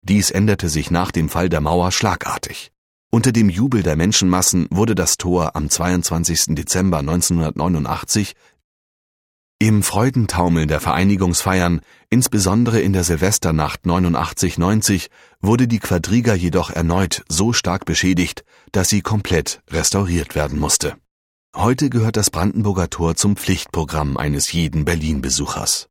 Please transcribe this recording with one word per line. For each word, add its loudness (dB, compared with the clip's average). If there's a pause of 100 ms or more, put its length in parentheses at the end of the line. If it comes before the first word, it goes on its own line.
Dies 2
änderte 2
sich -2
nach 0
dem 0
Fall 0
der 0
Mauer 2
schlagartig. -4 (420)
Unter 4
dem 4
Jubel 2
der 2
Menschenmassen 2
wurde 2
das 0
Tor 0
am -4
zweiundzwanzigsten 0
Dezember 0
neunzehnhundertneunundachtzig -2 (1200)
im 4
Freudentaumel 0
der 0
Vereinigungsfeiern, 0 (280)
insbesondere 2
in 2
der 2
Silvesternacht 0
neunundachtzig 0
neunzig, 0 (300)
wurde 2
die 0
Quadriga 0
jedoch 0
erneut -2
so 0
stark -2
beschädigt, 0 (260)
dass 0
sie 2
komplett -2
restauriert -2
werden -2
musste. -2 (640)
Heute 0
gehört 0
das 0
Brandenburger 0
Tor -2
zum 2
Pflichtprogramm -2
eines -2
jeden 0
Berlin-Besuchers. -2